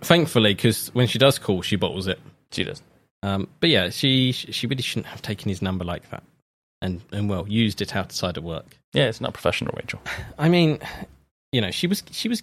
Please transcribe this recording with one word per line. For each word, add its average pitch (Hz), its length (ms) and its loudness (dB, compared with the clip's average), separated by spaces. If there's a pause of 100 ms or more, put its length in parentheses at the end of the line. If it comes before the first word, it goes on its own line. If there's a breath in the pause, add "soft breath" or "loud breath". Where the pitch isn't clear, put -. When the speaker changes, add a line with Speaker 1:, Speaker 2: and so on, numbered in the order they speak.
Speaker 1:
thankfully, 123 540 4
'cause - 400 2
when 120 140 4
she 110 100 -2
does 135 220 6
call, 95 200 0
she - 140 -2
bottles 95 320 -2
it. 95 140 -2 (320)
Speaker 2:
She 95 100 -2
does. - 180 -8 (420)
Speaker 1:
Um, 98 260 -2 (100)
but 170 100 2
yeah, 95 220 4
she, 131 420 2
she - 340 -6
really 131 160 -4
shouldn't - 240 -4
have - 140 -16
taken - 300 -6
his 92 100 -4
number 95 240 -2
like 87 260 -8
that - 120 -12 (580)
and, 92 220 -6 (100)
and, 104 160 -2
well, 98 180 -2
used 107 360 2
it - 120 -6
outside 90 440 -4
of 80 60 -8
work. 82 340 -10 (160)
Speaker 2:
Yeah, 143 140 2
it's - 120 -6
not - 140 -6
professional, - 420 -2
Rachel. - 240 -10 (380 loud breath)
Speaker 1:
I 151 100 4
mean, 165 300 6 (720 loud breath)
you 123 80 4
know, 95 100 0
she - 160 0
was, 196 160 0 (100)
she - 180 -4
was 240 120 -2